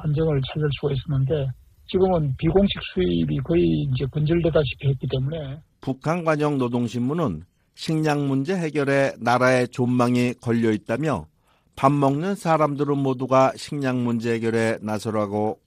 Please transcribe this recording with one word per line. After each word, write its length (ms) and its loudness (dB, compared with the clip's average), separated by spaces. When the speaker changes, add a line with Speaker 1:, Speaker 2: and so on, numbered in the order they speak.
Speaker 1:
안정을 420 0
찾을 220 -2
수가 140 -2
있었는데, 560 -2
지금은 480 2
비공식 460 2
수입이 520 0
거의 200 2
이제 480 0
근절되다시피 760 0
했기 220 -2
때문에. 480 -4
Speaker 2:
북한 420 -4
관영 360 0
노동신문은 840 -2
식량 540 0
문제 260 0
해결에 640 0
나라의 500 2
존망이 640 0
걸려 360 0
있다며 580 -2
밥 140 4
먹는 440 2
사람들은 640 0
모두가 580 2
식량 480 -4
문제 300 0
해결에 480 0
나서라고 840 -2